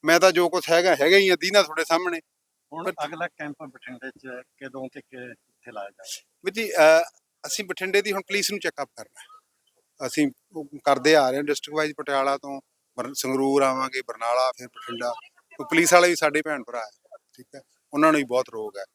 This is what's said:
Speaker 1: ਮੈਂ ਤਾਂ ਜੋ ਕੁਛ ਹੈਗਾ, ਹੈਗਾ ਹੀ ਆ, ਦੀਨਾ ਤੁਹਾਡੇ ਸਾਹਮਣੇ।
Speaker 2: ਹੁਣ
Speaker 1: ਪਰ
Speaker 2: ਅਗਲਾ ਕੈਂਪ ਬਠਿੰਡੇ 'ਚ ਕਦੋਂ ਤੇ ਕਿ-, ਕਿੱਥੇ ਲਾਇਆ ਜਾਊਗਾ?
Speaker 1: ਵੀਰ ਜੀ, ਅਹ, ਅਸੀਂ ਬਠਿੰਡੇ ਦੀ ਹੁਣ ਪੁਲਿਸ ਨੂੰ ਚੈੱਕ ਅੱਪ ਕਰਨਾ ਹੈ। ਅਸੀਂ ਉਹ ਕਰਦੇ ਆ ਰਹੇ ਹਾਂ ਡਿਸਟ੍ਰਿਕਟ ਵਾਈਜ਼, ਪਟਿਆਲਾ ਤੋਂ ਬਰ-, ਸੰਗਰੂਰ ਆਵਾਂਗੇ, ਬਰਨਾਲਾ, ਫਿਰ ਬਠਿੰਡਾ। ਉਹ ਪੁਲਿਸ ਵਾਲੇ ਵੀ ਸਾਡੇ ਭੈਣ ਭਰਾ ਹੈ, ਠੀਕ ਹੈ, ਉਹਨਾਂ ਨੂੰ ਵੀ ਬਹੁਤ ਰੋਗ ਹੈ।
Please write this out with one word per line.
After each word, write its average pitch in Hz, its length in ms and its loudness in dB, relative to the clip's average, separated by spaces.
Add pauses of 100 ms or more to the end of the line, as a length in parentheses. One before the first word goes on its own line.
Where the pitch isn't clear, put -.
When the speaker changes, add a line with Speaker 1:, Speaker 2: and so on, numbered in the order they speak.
Speaker 1:
ਮੈਂ 165 160 6
ਤਾਂ 185 120 8
ਜੋ 175 160 4
ਕੁਛ - 220 -2
ਹੈਗਾ, 170 260 6
ਹੈਗਾ 160 200 6
ਹੀ 196 120 6
ਆ, 180 80 4
ਦੀਨਾ 190 260 4
ਤੁਹਾਡੇ 156 220 -2
ਸਾਹਮਣੇ। 170 360 -2 (520)
Speaker 2:
ਹੁਣ 175 200 -6
Speaker 1:
ਪਰ 156 120 -8
Speaker 2:
ਅਗਲਾ 165 240 -8
ਕੈਂਪ 147 340 -12
ਬਠਿੰਡੇ 131 480 -16
'ਚ 127 320 -16 (220)
ਕਦੋਂ 131 280 -12
ਤੇ 135 80 -18
ਕਿ-, 123 340 -18
ਕਿੱਥੇ - 380 -20
ਲਾਇਆ 101 180 -14
ਜਾਊਗਾ? - 320 -18 (220)
Speaker 1:
ਵੀਰ 196 100 -6
ਜੀ, 214 180 -6
ਅਹ, 160 300 6 (440)
ਅਸੀਂ 202 180 -6
ਬਠਿੰਡੇ 185 380 -2
ਦੀ 202 100 -4
ਹੁਣ 196 80 -4
ਪੁਲਿਸ 196 300 -4
ਨੂੰ 202 100 -8
ਚੈੱਕ 156 220 -6
ਅੱਪ - 140 -10
ਕਰਨਾ - 240 -20
ਹੈ। - 60 -20 (800)
ਅਸੀਂ 143 240 0 (220)
ਉਹ 156 160 -12 (160)
ਕਰਦੇ 139 300 4
ਆ 139 140 6
ਰਹੇ 131 80 -2
ਹਾਂ 143 80 -4
ਡਿਸਟ੍ਰਿਕਟ 147 320 -4
ਵਾਈਜ਼, 156 200 -2
ਪਟਿਆਲਾ 139 400 -2
ਤੋਂ 139 240 -12 (380)
ਬਰ-, 127 160 -8
ਸੰਗਰੂਰ 135 480 0
ਆਵਾਂਗੇ, 131 380 -2
ਬਰਨਾਲਾ, 120 560 -2
ਫਿਰ 123 100 -16
ਬਠਿੰਡਾ। 120 480 -10 (460)
ਉਹ 143 40 -10
ਪੁਲਿਸ 165 280 2
ਵਾਲੇ 175 160 4
ਵੀ 165 80 0
ਸਾਡੇ 151 260 -2
ਭੈਣ 147 200 -8
ਭਰਾ 120 160 -12
ਹੈ, - 400 -16 (180)
ਠੀਕ 123 180 -20
ਹੈ, 135 60 -20 (320)
ਉਹਨਾਂ 151 200 4
ਨੂੰ 151 60 2
ਵੀ 139 60 -2
ਬਹੁਤ 123 240 -2
ਰੋਗ 107 300 -10
ਹੈ। 98 60 -12 (100)